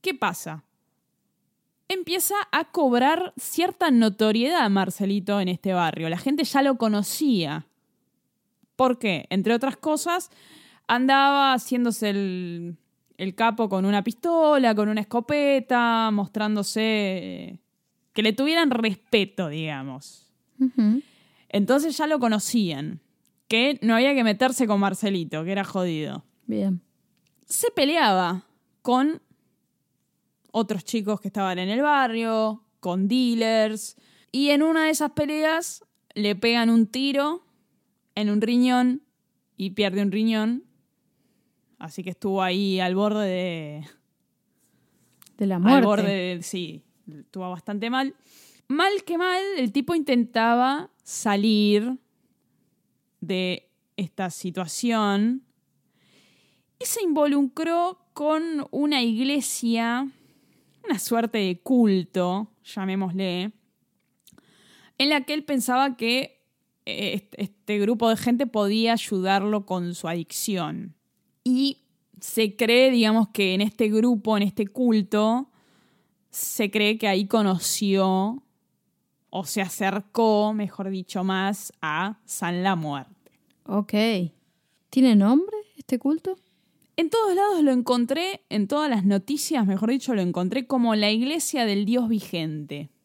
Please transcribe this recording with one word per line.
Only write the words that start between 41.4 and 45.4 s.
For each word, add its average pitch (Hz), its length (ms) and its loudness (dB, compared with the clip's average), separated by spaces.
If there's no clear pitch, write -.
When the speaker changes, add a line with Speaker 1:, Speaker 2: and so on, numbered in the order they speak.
Speaker 1:
Así 165 260 -14
que 185 60 -10
estuvo 190 320 -2
ahí 185 380 2
al 180 160 0
borde 214 320 0
de 165 560 -4
Speaker 2:
De 202 80 0